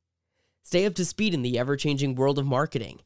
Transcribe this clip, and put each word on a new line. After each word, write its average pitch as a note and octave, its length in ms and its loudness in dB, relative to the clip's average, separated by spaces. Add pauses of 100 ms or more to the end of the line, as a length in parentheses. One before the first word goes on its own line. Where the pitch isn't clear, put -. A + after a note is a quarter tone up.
(600)
Stay F3+ 240 0
up G#3 100 0
to F#3 80 0
speed G#3 300 0
in C#3 80 0
the B2 180 0
ever-changing C#3 560 0
world C3+ 240 2
of C#3 60 0
marketing. B2+ 600 -2